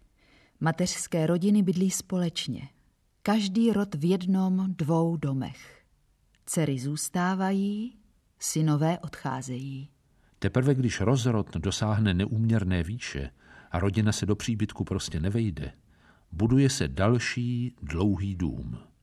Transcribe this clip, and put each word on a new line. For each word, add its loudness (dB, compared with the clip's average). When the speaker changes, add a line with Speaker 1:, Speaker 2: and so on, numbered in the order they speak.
Speaker 1:
Mateřské -2
rodiny 4
bydlí 2
společně. -4
Každý 2
rod -2
v -2
jednom, 2
dvou 2
domech. -6
Dcery 0
zůstávají, -2
synové 0
odcházejí. -8
Speaker 2:
Teprve 2
když 0
rozrod 2
dosáhne 2
neúměrné 2
výše -8
a -2
rodina 2
se 0
do 6
příbytku -2
prostě -4
nevejde, -2
buduje 4
se 0
další 0
dlouhý 0
dům. -4